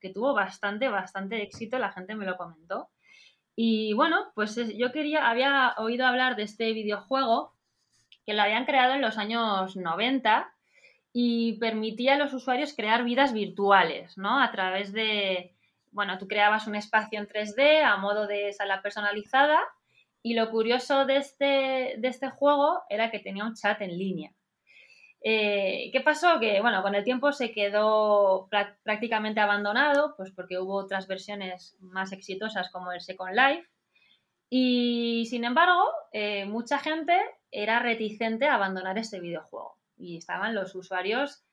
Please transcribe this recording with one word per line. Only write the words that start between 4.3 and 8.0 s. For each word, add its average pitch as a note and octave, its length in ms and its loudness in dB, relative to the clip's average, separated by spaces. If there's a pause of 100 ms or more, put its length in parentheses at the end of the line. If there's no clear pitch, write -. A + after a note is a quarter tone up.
pues G#3+ 240 -4
es, A3 180 -4
yo B3 160 -2
quería, D4+ 380 0
había C4 480 2
oído A#3+ 280 0
hablar B3+ 300 2
de G#3 80 -4
este A3+ 280 -4
videojuego A3+ 800 -2 (720)